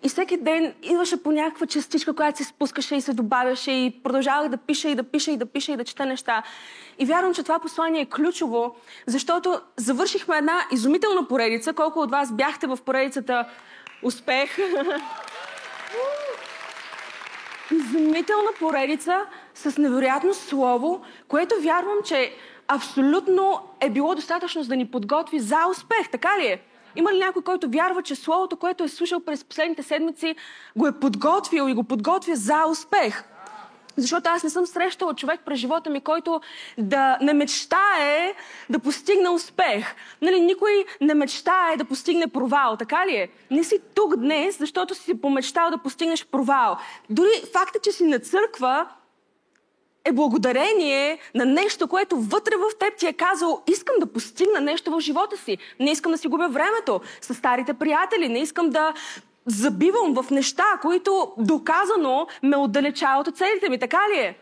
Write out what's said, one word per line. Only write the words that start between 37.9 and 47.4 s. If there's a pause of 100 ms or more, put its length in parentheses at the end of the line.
да
постигне
успех. (260)
Нали,
никой (160)
не
мечтае
да
постигне
провал,
така
ли
е? (220)
Не
си (160)
тук
днес,
защото
си
помечтал
да
постигнеш
провал. (320)
Дори (220)